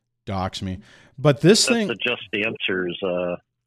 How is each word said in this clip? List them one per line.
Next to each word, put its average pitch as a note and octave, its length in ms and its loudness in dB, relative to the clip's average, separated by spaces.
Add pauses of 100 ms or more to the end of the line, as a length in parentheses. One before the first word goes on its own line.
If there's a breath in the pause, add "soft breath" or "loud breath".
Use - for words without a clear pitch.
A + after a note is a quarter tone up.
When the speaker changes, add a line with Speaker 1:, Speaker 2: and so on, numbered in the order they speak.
(280)
Speaker 1:
dox F#2+ 340 -4
me. F#2+ 160 -6 (400 soft breath)
But C#3 240 4
this G#3 240 6
Speaker 2:
that's A#3+ 100 2
Speaker 1:
thing A3 120 0
Speaker 2:
the B2 80 -4
Just - 260 -4 (120)
Answers, G2+ 720 -4
uh, F2 340 -2 (300)